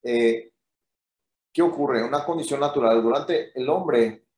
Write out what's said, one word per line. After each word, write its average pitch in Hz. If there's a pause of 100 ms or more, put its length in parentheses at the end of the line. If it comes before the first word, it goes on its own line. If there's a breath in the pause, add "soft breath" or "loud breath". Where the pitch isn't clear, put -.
Eh, 117 (1000)
¿qué 165
ocurre? 143
Una 143
condición 156
natural. 127
Durante 143
el 131
hombre 139 (120)